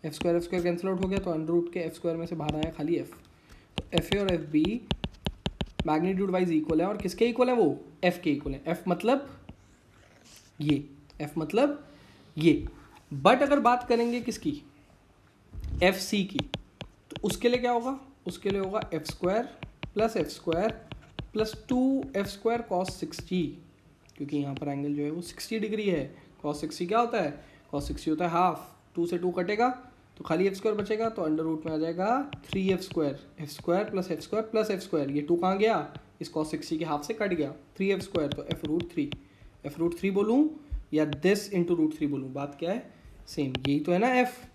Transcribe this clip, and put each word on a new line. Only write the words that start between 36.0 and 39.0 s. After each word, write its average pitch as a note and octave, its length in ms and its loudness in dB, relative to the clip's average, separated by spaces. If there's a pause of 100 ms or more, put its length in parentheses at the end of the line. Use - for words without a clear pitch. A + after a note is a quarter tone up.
इस - 140 -8
cos D#3 160 -2
सिक्सटी D#3 280 -4
के E3 60 -2
हाफ D3 220 -2
से A3 80 -4
कट G3 200 0
गया, C#3+ 180 0 (240)
थ्री F#3+ 140 0
एफ़ F#3 100 2
स्क्वायर, D3 320 -2
तो - 180 -6
F - 200 -6
root E3+ 220 -2
थ्री। C#3+ 180 -2 (560)